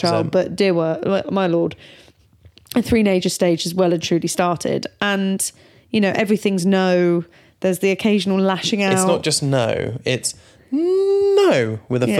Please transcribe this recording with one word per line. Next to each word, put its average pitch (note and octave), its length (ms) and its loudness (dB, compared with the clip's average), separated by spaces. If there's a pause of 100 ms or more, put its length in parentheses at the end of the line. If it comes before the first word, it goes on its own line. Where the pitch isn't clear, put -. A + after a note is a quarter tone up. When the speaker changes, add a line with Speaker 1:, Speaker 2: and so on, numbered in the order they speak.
Speaker 1:
percent. F3 120 0
Speaker 2:
child, E3 180 -2
but F3+ 260 0
dear G3 160 2
wor-, D#3+ 320 0
like, G3 260 -2
my F#3+ 160 0
lord, E3 300 -2 (1000)
a B3 60 2
three-nager G3 480 2
stage E3+ 360 0
is E3+ 80 -6
well F3+ 200 2
and E3+ 100 -2
truly E3+ 240 -2
started. F3 580 -2 (140)
And, G3 500 -2 (420)
you A3 100 0
know, F#3+ 120 2
everything's G3 520 0
no, F3+ 580 2 (380)
there's F#3 180 0
the G3 120 0
occasional F#3+ 460 0
lashing F#3+ 460 0
out. G3 80 2
Speaker 1:
It's F#3+ 140 2
not F3 180 0
just D3+ 180 -2
no, A#2+ 640 -2
it's - 320 -4 (360)
no F#4+ 1040 2 (100)
with B2 140 -2
a B2 60 2
Speaker 2:
Yeah, G#2+ 120 0